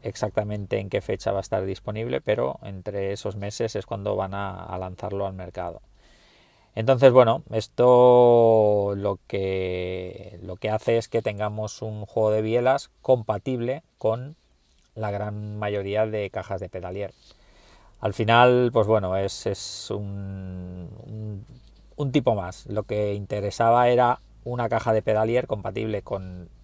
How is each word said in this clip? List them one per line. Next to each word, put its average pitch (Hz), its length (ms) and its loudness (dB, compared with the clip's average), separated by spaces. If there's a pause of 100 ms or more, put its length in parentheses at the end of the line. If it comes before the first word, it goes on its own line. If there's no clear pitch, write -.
exactamente 104 760 -4
en 101 120 -8
qué 101 100 -2
fecha 101 300 -4
va 98 80 0
a - 20 -6
estar 95 240 -4
disponible, 107 560 -6
pero 120 400 -2
entre 98 520 -6
esos 101 220 -8
meses 104 400 -6
es 101 120 -6
cuando 101 280 -4
van 95 200 -4
a, 95 280 -8
a 90 140 -8
lanzarlo 95 480 -6
al 95 80 -6
mercado. 90 480 -10 (920)
Entonces, 123 360 6
bueno, 120 380 6
esto 117 1500 6
lo 98 300 -2
que, 92 1160 -6
lo 92 140 -10
que 107 120 -4
hace 117 300 2
es - 100 -8
que 113 140 0
tengamos 107 580 -6
un 107 240 -8
juego 110 240 0
de 107 140 2
bielas 123 480 0 (100)
compatible 123 800 -2 (160)
con 123 380 -4 (580)
la 110 160 -6
gran 104 480 -6
mayoría 104 480 -2
de 107 240 -4
cajas 95 320 -8
de 92 80 -10
pedalier. 92 420 -8 (880)
Al 104 140 -4
final, 123 580 6
pues 113 140 2
bueno, 98 320 2
es, 98 300 -4
es - 420 -8
un, 95 1000 -10 (180)
un, 107 380 -10 (500)
un 139 160 -4
tipo 123 240 2
más. 92 320 -8
Lo 104 160 -4
que 104 320 -2
interesaba 107 720 2
era 123 300 4 (240)
una 120 260 -4
caja 113 240 0
de 110 80 2
pedalier 113 460 0
compatible 104 560 -6
con 90 460 -10 (140)